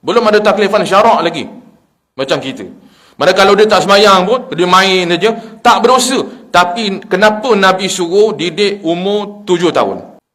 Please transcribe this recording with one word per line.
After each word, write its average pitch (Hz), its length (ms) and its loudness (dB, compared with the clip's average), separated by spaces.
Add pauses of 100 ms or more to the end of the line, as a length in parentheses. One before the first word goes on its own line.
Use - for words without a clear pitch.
belum 226 200 0 (120)
ada 208 80 2
taklifan 202 400 0
syarak 190 400 2
lagi. 165 240 -6 (720)
Macam 135 240 -4
kita. 123 240 -12 (480)
Mana 160 240 2
kalau 196 160 4
dia 214 160 4
tak 180 160 2
semayang 196 400 4
pun, 240 240 -4
dia 165 160 -2
main 185 400 2
saja, 175 240 0 (320)
tak 214 240 2
berdosa. 254 400 0 (240)
Tapi 196 560 -2
kenapa 214 480 0
Nabi 190 320 0
suruh 185 480 0
didik 190 480 -4
umur 196 640 -6
tujuh 175 240 0
tahun? 98 400 -4 (240)